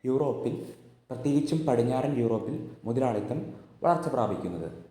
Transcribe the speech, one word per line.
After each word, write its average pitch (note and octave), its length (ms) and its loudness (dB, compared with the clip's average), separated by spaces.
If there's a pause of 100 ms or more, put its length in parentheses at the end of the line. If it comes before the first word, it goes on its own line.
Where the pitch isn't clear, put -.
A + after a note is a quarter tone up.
യൂറോപ്പിൽ, C3 480 0 (540)
പ്രത്യേകിച്ചും C#3+ 580 2
പടിഞ്ഞാറൻ B2+ 440 2 (100)
യൂറോപ്പിൽ A2+ 340 0 (320)
മുതലാളിത്തം B2 520 0 (440)
വളർച്ച E3 220 4 (100)
പ്രാപിക്കുന്നത്. F2+ 520 -2 (220)